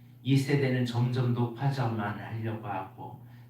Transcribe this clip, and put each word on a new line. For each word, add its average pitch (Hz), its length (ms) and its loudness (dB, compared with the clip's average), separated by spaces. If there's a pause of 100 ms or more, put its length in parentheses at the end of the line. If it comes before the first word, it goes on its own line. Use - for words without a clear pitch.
(220)
이 135 140 4
세대는 131 480 4
점점 120 480 2
높아져만 113 840 0
하려고 110 480 -6
하고 - 580 -10 (260)